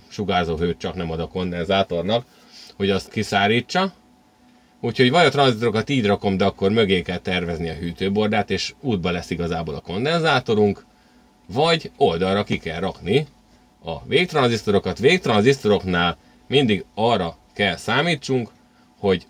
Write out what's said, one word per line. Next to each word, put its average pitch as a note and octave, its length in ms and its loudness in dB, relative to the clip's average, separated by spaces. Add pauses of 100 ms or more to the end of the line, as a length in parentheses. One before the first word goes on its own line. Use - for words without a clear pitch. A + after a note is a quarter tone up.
sugárzó F2+ 480 -2
hőt E2+ 220 -2
csak F2+ 180 -8
nem E2+ 160 -6
ad D#2+ 80 -6
a E2 80 -4
kondenzátornak, F#2 960 -2 (500)
hogy G2 140 -2
azt F#2+ 200 -2
kiszárítsa. A2+ 840 0 (840)
Úgyhogy B2 300 2
vagy E3+ 160 6
a C3+ 40 6
tranzisztorokat A#2+ 600 2
így C3 160 2
rakom, G2+ 320 2
de G2 80 2
akkor G2 260 0
mögé G2 300 2
kell F2 160 -6
tervezni E2+ 520 -4
a D#2+ 40 -6
hűtőbordát, G2 800 -2
és - 280 -4
útba F#2 320 -2
lesz F2 180 -6
igazából E2 460 -4
a D2 40 -8
kondenzátorunk, B2 1040 0 (640)
vagy D#3 500 0
oldalra F#2+ 460 2
ki G2+ 140 -4
kell E2 220 -8
rakni F#2+ 480 -2 (560)
a D#2+ 220 -8
végtranzisztorokatvék-tranzisztoroknál G#2+ 2000 2 (300)
mindig A2+ 460 2
arra G2+ 440 0 (160)
kell G2 220 0
számítsunk, C3 760 -2 (500)
hogy F#2+ 300 0